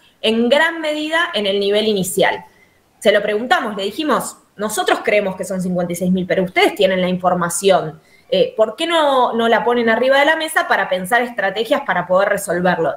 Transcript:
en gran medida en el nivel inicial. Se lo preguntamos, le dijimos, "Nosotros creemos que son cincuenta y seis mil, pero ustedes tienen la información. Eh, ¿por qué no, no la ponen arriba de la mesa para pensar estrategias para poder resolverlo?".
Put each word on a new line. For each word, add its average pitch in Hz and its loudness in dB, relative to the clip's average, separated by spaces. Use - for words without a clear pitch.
en 226 2
gran 330 2
medida 311 -2
en 208 -2
el 196 0
nivel 208 0
inicial. - 0
Se - 2
lo 202 2
preguntamos, 220 -2
le 196 -6
dijimos, 214 -4
"Nosotros 262 -2
creemos 202 0
que 185 -8
son 185 -6
cincuenta 180 -2
y 175 -6
seis 180 -2
mil, 185 0
pero 185 0
ustedes 339 0
tienen 185 2
la 180 0
información. 180 0
Eh, 185 0
¿por 220 0
qué 330 -4
no, 285 2
no 226 0
la 220 2
ponen 233 0
arriba 262 2
de 285 4
la 320 4
mesa 330 -2
para 202 0
pensar 185 0
estrategias 220 -2
para 180 -2
poder 190 2
resolverlo?". 175 0